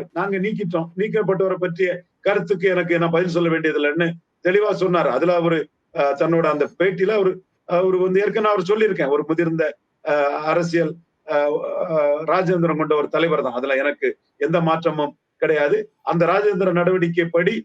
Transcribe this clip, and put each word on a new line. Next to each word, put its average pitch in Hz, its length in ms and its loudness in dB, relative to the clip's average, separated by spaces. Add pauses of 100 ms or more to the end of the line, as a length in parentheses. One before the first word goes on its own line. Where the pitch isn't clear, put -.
(140)
"நாங்க 190 240 -4
நீக்கிட்டோம், 180 500 -4 (100)
நீக்கப்பட்டவரை 190 640 0
பற்றிய 175 300 -2 (320)
கருத்துக்கு 190 480 0
எனக்கு 170 240 0
என்ன 170 160 2
பதில் 170 200 0
சொல்ல 165 200 0
வேண்டியதில்லைன்னு" 156 580 0 (360)
தெளிவா 208 300 2
சொன்னாரு. 170 340 0
அதுல 156 280 2
அவரு, 165 240 0 (340)
அஹ், 143 240 0
தன்னோட 165 280 2
அந்த 147 200 0 (120)
பேட்டியில 185 340 0
அவரு, 190 200 2 (380)
அவரு 185 300 2
வந்து 185 200 2
ஏற்கனவே 208 340 2
அவர் 185 160 0
சொல்லியிருக்கேன், 202 400 2
ஒரு 147 180 2
முதிர்ந்த, 165 360 0 (420)
அஹ், 147 400 0
அரசியல், 165 480 0 (340)
அஹ், 147 280 0 (280)
அஹ், 151 420 0
ராஜேந்திரன் 170 520 0
கொண்ட 151 180 0
ஒரு 143 120 0
தலைவர் 156 340 0
தான், 123 120 -4
அதுல 135 220 -2
எனக்கு 139 320 -2 (300)
எந்த 170 240 0
மாற்றமும் 160 520 0 (240)
கிடையாது. 151 400 2 (260)
அந்த 170 220 0
ராஜேந்திர 190 460 2
நடவடிக்கைப்படி 170 800 0 (120)